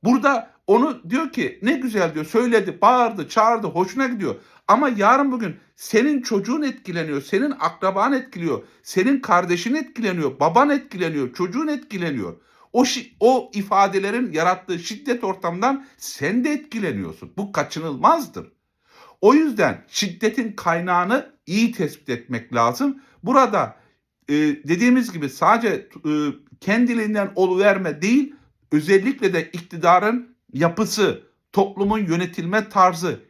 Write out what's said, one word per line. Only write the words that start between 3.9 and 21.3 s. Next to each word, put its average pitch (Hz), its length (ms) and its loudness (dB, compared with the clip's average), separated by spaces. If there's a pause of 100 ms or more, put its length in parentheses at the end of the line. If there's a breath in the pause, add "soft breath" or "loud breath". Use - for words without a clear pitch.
gidiyor. 196 280 -4 (320 loud breath)
Ama 262 220 4
yarın 247 420 2
bugün 226 260 -4 (180 soft breath)
senin 262 460 0
çocuğun 226 400 -2
etkileniyor, 165 600 -6
senin 240 380 -2
akraban 190 540 0
etkiliyor, 170 500 -4 (200 loud breath)
senin 254 360 0
kardeşin 180 560 0
etkileniyor, 185 640 -4
baban 175 300 4
etkileniyor, 165 640 -4
çocuğun 196 340 -4
etkileniyor. 165 680 -6 (380 soft breath)
O 247 120 4
şi-, - 340 -6
o 247 340 2
ifadelerin 196 760 0
yarattığı 175 480 -2
şiddet 226 440 -6
ortamından 190 640 -4 (120 loud breath)
sen 196 460 -4
de 294 80 0
etkileniyorsun. 147 840 -6
Bu 202 140 -8
kaçınılmazdır. 160 1000 -2 (680 soft breath)
O 214 120 6
yüzden 214 540 2
şiddetin 214 640 -4
kaynağını 180 800 -2 (140)